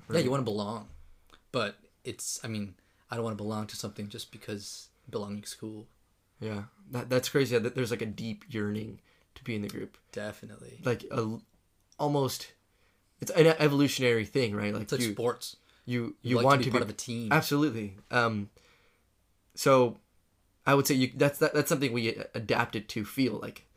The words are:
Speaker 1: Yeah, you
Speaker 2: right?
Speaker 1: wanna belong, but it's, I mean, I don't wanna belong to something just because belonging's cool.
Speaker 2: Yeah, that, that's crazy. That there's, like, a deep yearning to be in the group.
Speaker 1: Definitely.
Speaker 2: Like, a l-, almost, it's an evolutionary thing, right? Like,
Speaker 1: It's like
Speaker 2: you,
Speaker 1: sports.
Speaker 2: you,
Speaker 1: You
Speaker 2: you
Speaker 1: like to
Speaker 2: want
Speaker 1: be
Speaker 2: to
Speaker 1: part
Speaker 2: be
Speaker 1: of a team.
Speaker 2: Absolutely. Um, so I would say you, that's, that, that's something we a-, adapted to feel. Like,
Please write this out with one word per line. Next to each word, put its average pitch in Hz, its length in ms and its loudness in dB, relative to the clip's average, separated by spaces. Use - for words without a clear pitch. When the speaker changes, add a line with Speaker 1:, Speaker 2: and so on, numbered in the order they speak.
Speaker 1:
Yeah, 135 100 2
you 160 60 4
Speaker 2:
right? 123 60 2
Speaker 1:
wanna 135 140 0
belong, 107 440 -4
but 107 240 -2
it's, - 400 -8
I 120 40 -8
mean, 101 260 -6
I 117 60 -4
don't 117 80 -2
wanna 110 120 -4
belong 107 320 -4
to - 80 -12
something 104 320 -10
just 113 220 -14
because - 580 -12
belonging's 104 440 -8
cool. 110 320 -12
Speaker 2:
Yeah, 107 240 -8
that, 123 180 -6
that's 127 180 0
crazy. 123 300 2
That 113 160 -2
there's, 123 160 -2
like, 117 100 -4
a 113 60 -4
deep 107 420 -8
yearning 107 520 -6
to - 100 -20
be 120 100 -6
in 104 60 -4
the 101 80 -6
group. - 300 -10
Speaker 1:
Definitely. - 720 -12
Speaker 2:
Like, 117 280 -2
a 131 80 -4
l-, 110 240 -4
almost, 143 540 0
it's - 120 -6
an 165 140 8
evolutionary 135 680 4
thing, 110 320 0
right? 104 160 0
Like, 107 120 -4
Speaker 1:
It's - 80 -6
like 127 100 0
Speaker 2:
you, 110 100 0
Speaker 1:
sports. 117 440 -4
Speaker 2:
you, 120 380 -4
Speaker 1:
You 117 80 -4
Speaker 2:
you 123 60 6
Speaker 1:
like 117 60 6
to 127 40 6
Speaker 2:
want 135 140 8
Speaker 1:
be 120 60 2
Speaker 2:
to 127 40 0
Speaker 1:
part 120 100 2
Speaker 2:
be 120 40 0
Speaker 1:
of 104 60 -6
a 104 60 -10
team. 117 340 -6
Speaker 2:
Absolutely. 139 680 2
Um, 110 380 0
so 127 440 4
I - 100 4
would 139 120 4
say 151 80 2
you, 127 200 2
that's, 143 260 2
that, 156 120 4
that's 147 160 2
something 135 240 0
we 113 240 0
a-, - 180 -10
adapted 113 560 -2
to 107 140 -4
feel. 127 380 0
Like, - 240 -12